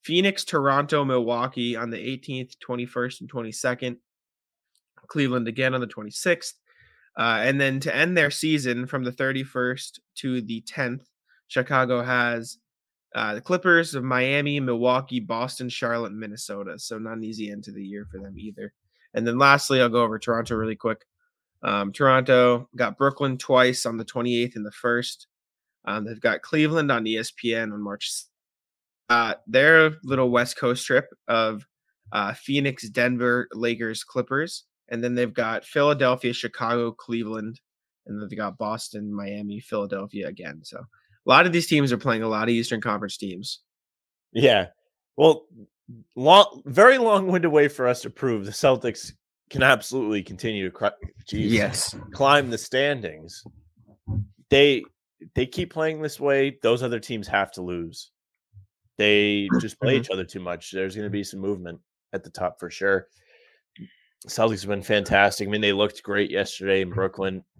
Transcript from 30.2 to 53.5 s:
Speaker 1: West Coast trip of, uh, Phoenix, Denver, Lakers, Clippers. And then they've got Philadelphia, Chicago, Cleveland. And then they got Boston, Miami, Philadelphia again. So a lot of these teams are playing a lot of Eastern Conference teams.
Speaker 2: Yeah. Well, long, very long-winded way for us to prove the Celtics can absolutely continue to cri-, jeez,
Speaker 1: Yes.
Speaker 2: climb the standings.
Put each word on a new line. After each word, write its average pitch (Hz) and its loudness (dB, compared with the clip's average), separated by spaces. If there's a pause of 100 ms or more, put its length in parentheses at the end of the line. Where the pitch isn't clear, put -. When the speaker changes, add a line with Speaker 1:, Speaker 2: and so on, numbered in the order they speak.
Speaker 1:
West 120 0
Coast 123 -2
trip 131 2 (200)
of, 110 -2 (440)
uh, 101 -4
Phoenix, 139 -4
Denver, 123 0
Lakers, 113 -4
Clippers. 135 -6 (260)
And 117 -6
then 123 -4
they've 123 -2
got 113 -4
Philadelphia, 131 2
Chicago, 117 -4
Cleveland. 110 -8 (480)
And 104 -10
then 104 -12
they 95 -12
got 101 -8
Boston, 107 -8
Miami, 104 -10
Philadelphia 101 -6
again. 78 -14
So - -18
a - -18 (420)
lot 156 8
of 175 0
these 170 0
teams 143 2
are 117 0
playing 113 -2
a 113 -2
lot 110 -2
of 117 0
Eastern 117 -2
Conference 104 -4
teams. 95 -12 (720)
Speaker 2:
Yeah. 110 6 (500)
Well, 156 6 (680)
long, 170 8
very 214 8
long-winded 190 2
way 147 6
for 131 0
us 123 0
to 113 -10
prove 113 -2
the 104 -10
Celtics 127 0 (380)
can 131 -2
absolutely 117 2
continue 101 -6
to 90 -4
cri-, - -2 (380)
jeez, 107 -2
Speaker 1:
Yes. - 0 (180)
Speaker 2:
climb 139 4
the 113 -4
standings. 110 -4 (1080)